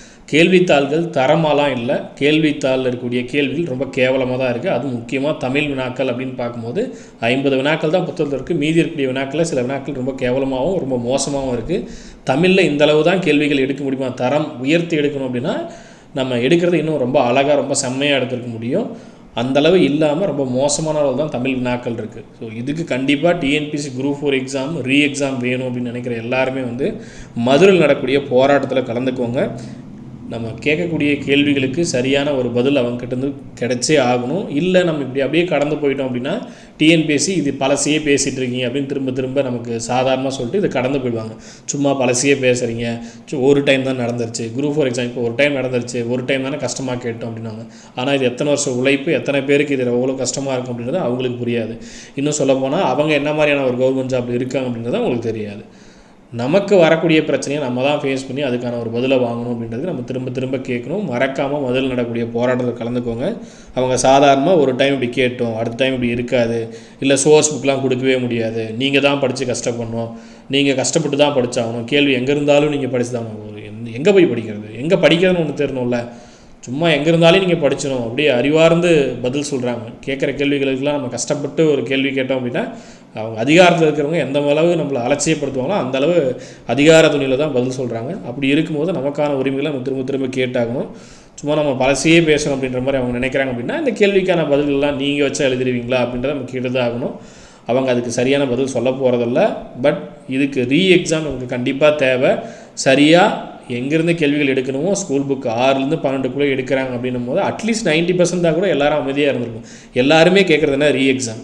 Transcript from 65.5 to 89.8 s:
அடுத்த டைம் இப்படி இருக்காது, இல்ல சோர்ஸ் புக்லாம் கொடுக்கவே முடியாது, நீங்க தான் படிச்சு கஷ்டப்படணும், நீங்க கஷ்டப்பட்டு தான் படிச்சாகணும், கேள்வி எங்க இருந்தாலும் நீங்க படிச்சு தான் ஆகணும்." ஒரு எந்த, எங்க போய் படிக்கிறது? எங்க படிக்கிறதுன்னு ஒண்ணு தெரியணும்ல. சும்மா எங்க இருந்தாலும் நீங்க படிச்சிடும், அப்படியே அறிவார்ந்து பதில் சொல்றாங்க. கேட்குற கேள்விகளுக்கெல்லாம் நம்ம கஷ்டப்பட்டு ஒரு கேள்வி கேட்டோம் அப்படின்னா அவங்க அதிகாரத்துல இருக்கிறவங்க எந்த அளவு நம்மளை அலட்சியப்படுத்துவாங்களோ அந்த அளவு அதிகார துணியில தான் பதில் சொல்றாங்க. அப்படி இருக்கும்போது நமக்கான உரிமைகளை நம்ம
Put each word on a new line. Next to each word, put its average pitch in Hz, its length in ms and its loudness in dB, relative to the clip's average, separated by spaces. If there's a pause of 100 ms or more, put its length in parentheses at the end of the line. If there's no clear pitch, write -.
அடுத்த 117 280 -2
டைம் 131 100 2
இப்படி 123 180 -2
இருக்காது, 117 640 -2 (240)
இல்ல 135 160 2
சோர்ஸ் 151 400 4
புக்லாம் 131 260 0
கொடுக்கவே 131 360 2
முடியாது, 113 600 -2
நீங்க 139 220 2
தான் 139 200 2
படிச்சு 131 260 -2
கஷ்டப்படணும், 117 640 -4 (380)
நீங்க 139 240 2
கஷ்டப்பட்டு 143 440 0
தான் 143 180 4
படிச்சாகணும், 120 500 -2
கேள்வி 143 260 2
எங்க 127 200 0
இருந்தாலும் 147 380 4
நீங்க 135 180 -2
படிச்சு 123 260 -2
தான் 117 100 -4
ஆகணும்." 107 280 -12
ஒரு 104 140 -14
எந்த, 110 240 -12
எங்க 139 220 0
போய் 190 140 6
படிக்கிறது? 110 560 -4
எங்க 170 140 0
படிக்கிறதுன்னு 170 460 4
ஒண்ணு 143 140 -4
தெரியணும்ல. 123 520 -2 (520)
சும்மா 151 300 -2
எங்க 147 180 2
இருந்தாலும் 170 380 6
நீங்க 165 220 2
படிச்சிடும், 135 360 -2
அப்படியே 135 260 0
அறிவார்ந்து 156 920 4
பதில் 135 300 -2
சொல்றாங்க. 120 340 -4 (200)
கேட்குற 135 300 -2
கேள்விகளுக்கெல்லாம் 139 560 0
நம்ம 135 160 -4
கஷ்டப்பட்டு 139 640 0
ஒரு 131 120 2
கேள்வி 135 260 0
கேட்டோம் 131 300 0
அப்படின்னா 156 340 -4 (400)
அவங்க 110 300 -6
அதிகாரத்துல 165 440 6
இருக்கிறவங்க 151 300 0
எந்த 139 220 0
அளவு 151 360 4
நம்மளை 139 260 -2
அலட்சியப்படுத்துவாங்களோ 139 640 0
அந்த 139 300 -2
அளவு 143 440 2 (260)
அதிகார 156 400 6
துணியில 135 300 2
தான் 151 140 0
பதில் 127 280 0
சொல்றாங்க. 120 300 -6 (160)
அப்படி 135 220 -4
இருக்கும்போது 147 440 0
நமக்கான 143 360 -2
உரிமைகளை 135 440 0
நம்ம 131 100 -4